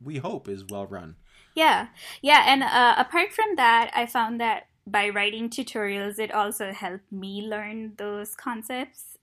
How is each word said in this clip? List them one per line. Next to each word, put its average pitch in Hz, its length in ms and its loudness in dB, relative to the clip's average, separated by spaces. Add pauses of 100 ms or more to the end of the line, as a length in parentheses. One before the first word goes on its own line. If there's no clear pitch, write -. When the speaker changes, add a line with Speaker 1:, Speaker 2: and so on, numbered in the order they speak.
Speaker 1:
we 143 160 -10
hope 175 300 -8
is 98 160 -10
well 98 220 -8
run. 87 280 -14 (400)
Speaker 2:
Yeah. 262 340 4 (320)
Yeah, 285 260 8
and, 269 180 4
uh, 240 340 6
apart 339 340 0
from 427 240 0
that, 233 380 4
I 233 120 0
found 233 340 -2
that 226 260 -2 (180)
by 208 260 0
writing 208 380 -2
tutorials, 208 720 -6
it 214 140 -4
also 208 400 -2
helped 196 400 -10
me 196 340 -8
learn 214 520 -8
those 208 360 -8
concepts. 254 880 -10